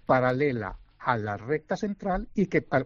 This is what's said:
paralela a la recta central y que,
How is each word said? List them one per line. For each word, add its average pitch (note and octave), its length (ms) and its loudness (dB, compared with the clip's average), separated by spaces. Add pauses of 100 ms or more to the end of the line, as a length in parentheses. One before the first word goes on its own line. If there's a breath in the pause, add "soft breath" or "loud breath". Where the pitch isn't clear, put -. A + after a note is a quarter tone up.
paralela B2+ 760 2 (200)
a B2+ 180 0
la G#2 200 -4
recta D3+ 400 -4
central G3+ 580 -4
y F#3+ 120 4
que, D#3 200 0 (200)